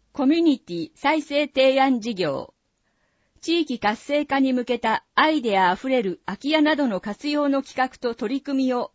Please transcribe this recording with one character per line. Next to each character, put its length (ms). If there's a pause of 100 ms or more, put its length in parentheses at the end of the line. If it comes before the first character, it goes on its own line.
(120)
コ 140
ミ 120
ュ 20
ニ 180
テ 160
ィ 200
再 280
生 240
提 340
案 200
事 140
業。 400 (880)
地 220
域 160
活 240
性 240
化 140
に 120
向 120
け 140
た 260 (100)
ア 160
イ 100
デ 180
ア 120
あ 60
ふ 120
れ 140
る 240
空 100
き 140
家 100
な 160
ど 120
の 120
活 280
用 200
の 140
企 300
画 60
と 160
取 220
り 60
組 240
み 80
を 200